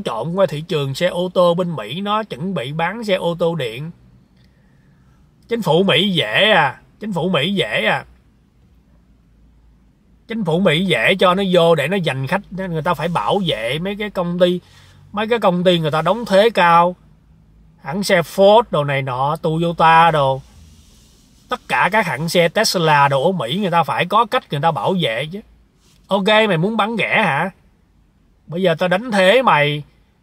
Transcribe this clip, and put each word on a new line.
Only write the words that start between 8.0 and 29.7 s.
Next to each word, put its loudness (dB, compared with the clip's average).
Chính -6
phủ 0
Mỹ 2
dễ 2
cho 4
nó -2
vô 6
để 0
nó -2
giành -4
khách, -2
nên -8
người -4
ta 0
phải -6
bảo -2
vệ -4
mấy -6
cái -8
công -4
ty. 2
Mấy -6
cái 0
công 0
ty 4
người -2
ta 0
đóng -2
thuế 4
cao, 4
hãng -6
xe 2
Ford 4
đồ 0
này -2
nọ, -2
Toyota 4
đồ, 0
tất -8
cả 0
các 0
hãng -6
xe 2
Tesla 2
đồ 0
ở 2
Mỹ, -4
người -2
ta 2
phải -2
có 2
cách -6
người -4
ta 2
bảo -2
vệ -4
chứ. -12
Ok, -2
mày 2
muốn -2
bán -2
rẻ 0
hả? -2
Bây -8
giờ 2
tao 0
đánh -2
thế 4
mày, 2